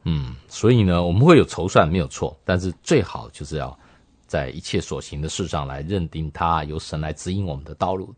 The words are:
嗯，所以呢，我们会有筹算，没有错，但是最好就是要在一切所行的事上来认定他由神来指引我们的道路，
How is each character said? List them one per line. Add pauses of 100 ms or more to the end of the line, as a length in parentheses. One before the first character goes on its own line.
嗯， (140)
所
以
呢，
我
们
会
有
筹
算，
没
有
错，
但
是 (100)
最
好
就
是
要 (500)
在
一
切
所
行
的
事
上
来
认
定
他
由
神
来
指
引
我
们
的
道
路，